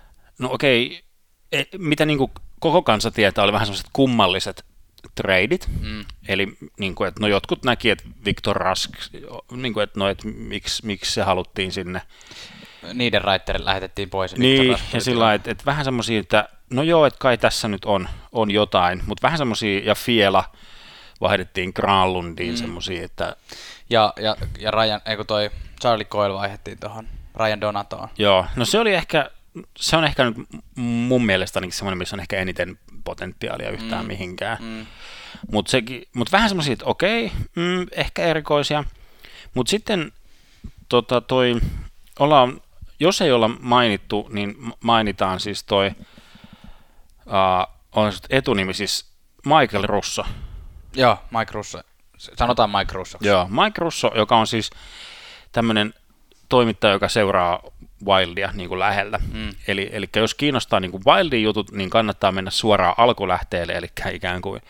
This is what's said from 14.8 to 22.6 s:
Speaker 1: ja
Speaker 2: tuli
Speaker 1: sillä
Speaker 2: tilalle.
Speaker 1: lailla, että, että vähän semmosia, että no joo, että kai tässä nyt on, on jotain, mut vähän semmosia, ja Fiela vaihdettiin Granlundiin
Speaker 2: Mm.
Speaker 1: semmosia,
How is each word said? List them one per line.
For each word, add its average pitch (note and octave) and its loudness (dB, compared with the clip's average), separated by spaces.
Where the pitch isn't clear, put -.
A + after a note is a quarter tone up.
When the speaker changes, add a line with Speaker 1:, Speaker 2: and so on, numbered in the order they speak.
Speaker 1:
ja - -8
Speaker 2:
tuli A#2 -2
Speaker 1:
sillä B2 -2
Speaker 2:
tilalle. A2+ 4
Speaker 1:
lailla, A2 6
että, G2+ -6
että - -10
vähän C#3+ -2
semmosia, A#2 -2
että G#2 2
no C#3 0
joo, D#3+ 6
että - 0
kai B2 4
tässä A#2 2
nyt G2+ -6
on, G2 0
on A2 0
jotain, G2+ 2
mut G#2 -4
vähän C3+ 2
semmosia, A2 0
ja G#2 2
Fiela G2 4
vaihdettiin F#2 0
Granlundiin F2+ 2
Speaker 2:
Mm. D#2+ -6
Speaker 1:
semmosia, E2+ -8